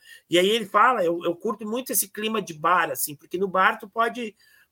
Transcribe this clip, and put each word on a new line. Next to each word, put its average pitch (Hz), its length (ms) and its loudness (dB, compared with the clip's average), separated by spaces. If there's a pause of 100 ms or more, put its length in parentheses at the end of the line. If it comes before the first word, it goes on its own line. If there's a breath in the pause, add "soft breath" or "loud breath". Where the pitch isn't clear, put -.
(300 loud breath)
E 170 100 4
aí 190 100 4
ele 220 160 0
fala, 214 380 4
"Eu, 170 200 -2
eu 170 120 -2
curto 220 320 -6
muito 247 240 -6
esse - 200 -2
clima 220 300 -4
de 165 140 -8
bar, 165 340 2
assim, 143 260 -6
porque - 220 -10
no 196 100 -2
bar 190 300 2
tu 226 100 -16
pode 226 480 -4 (360 soft breath)